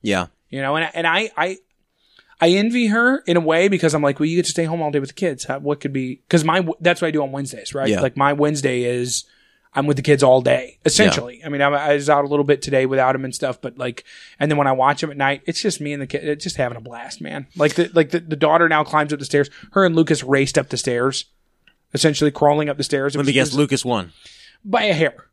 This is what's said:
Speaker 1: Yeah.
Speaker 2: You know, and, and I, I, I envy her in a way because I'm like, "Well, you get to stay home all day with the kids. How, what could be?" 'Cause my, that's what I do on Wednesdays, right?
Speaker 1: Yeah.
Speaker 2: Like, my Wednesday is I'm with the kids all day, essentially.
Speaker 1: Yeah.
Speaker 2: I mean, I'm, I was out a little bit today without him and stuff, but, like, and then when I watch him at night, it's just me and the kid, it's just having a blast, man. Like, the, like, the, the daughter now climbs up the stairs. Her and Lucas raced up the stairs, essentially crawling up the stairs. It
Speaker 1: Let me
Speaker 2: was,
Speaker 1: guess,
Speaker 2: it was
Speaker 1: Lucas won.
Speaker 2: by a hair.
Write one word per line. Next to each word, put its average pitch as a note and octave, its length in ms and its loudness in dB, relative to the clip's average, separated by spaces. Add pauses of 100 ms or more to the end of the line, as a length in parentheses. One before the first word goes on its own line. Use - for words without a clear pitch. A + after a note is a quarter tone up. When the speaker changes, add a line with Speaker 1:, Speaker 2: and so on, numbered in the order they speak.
Speaker 1:
Yeah. F#2+ 240 -2 (220)
Speaker 2:
You C3+ 140 -8
know, C#3 140 -2
and, D#3+ 180 -4
and E3 100 -4
I, F#3+ 320 0
I, F3+ 200 -4 (800)
I E3+ 100 4
envy A3+ 380 2
her A#3+ 400 2
in F3 100 2
a - 20 4
way E3 280 2
because E3+ 260 2
I'm D3+ 80 0
like, C#3+ 180 0
"Well, D3+ 60 0
you D#3+ 120 -2
get F3 80 0
to - 60 -6
stay E3+ 120 -2
home E3 180 -4
all D3+ 80 -4
day D3 100 -2
with C3+ 100 -8
the - 40 -20
kids. D3+ 300 -4
How, C3+ 160 -6
what C#3+ 200 -4
could C#3 140 -6
be?" C3 340 -6
'Cause E3 160 2
my, E3 240 0 (120)
that's F3 240 0
what E3+ 40 -2
I D#3 40 -2
do D3+ 100 -2
on C3+ 100 -6
Wednesdays, - 440 -12
right? C3+ 120 -2
Speaker 1:
Yeah. G#2 140 0
Speaker 2:
Like, C3+ 160 -2
my C#3 160 2
Wednesday C#3+ 500 0
is B2 420 -4 (500)
I'm C#3 100 0
with D3 120 0
the C#3 60 -4
kids C#3 200 4
all C3 180 8
day, B2+ 420 0
essentially. - 580 2
Speaker 1:
Yeah. D#3+ 40 -16
Speaker 2:
I D#3 40 -10
mean, C#3+ 120 -2
I'm, C#3+ 140 2
I D3 180 2
was C#3+ 160 0
out D3 160 4
a - 20 -6
little C#3+ 160 0
bit C#3 200 2
today C3 240 0
without C3 260 2
him C3 120 -4
and B2+ 100 -10
stuff, B2+ 260 -6
but, A#2+ 160 -12
like, B2+ 260 -8 (360)
and D3 100 0
then D3+ 80 2
when C#3+ 80 2
I C3+ 60 2
watch C3 320 2
him D3+ 80 -6
at C#3+ 60 -14
night, C#3 280 -2
it's - 160 -6
just - 180 -4
me D3 140 -6
and C#3+ 80 -8
the C3 60 -8
kid, D3 200 -6
it's D3+ 160 -4
just F3+ 140 -8
having A#2+ 220 -4
a - 20 -20
blast, A#2+ 400 -16
man. A#2+ 240 -12 (100)
Like, D3+ 200 0
the, E3+ 180 0
like, D#3+ 160 4
the, F3 120 -2
the D#3+ 140 -8
daughter D#3 320 4
now D#3 160 2
climbs D3+ 300 0
up C#3+ 60 -6
the C#3+ 60 -10
stairs. C#3+ 260 0 (220)
Her F#3+ 120 2
and E3 100 2
Lucas D#3+ 280 2
raced C3+ 340 0
up C3 120 -2
the B2+ 80 -6
stairs, B2 480 -2 (680)
essentially D3 380 2
crawling D3 380 2
up C#3+ 80 -6
the C#3+ 60 -4
stairs. C#3 300 -2
It D3 60 -4
Speaker 1:
Let C#3 80 0
me - 20 2
Speaker 2:
was, C#3 60 0
Speaker 1:
guess, C3 140 4
Speaker 2:
it - 20 -8
was C3 80 -2
Speaker 1:
Lucas C#3 260 0
won. G2+ 260 -4 (540)
Speaker 2:
by A3 200 0
a G3+ 80 2
hair. D#3 400 -2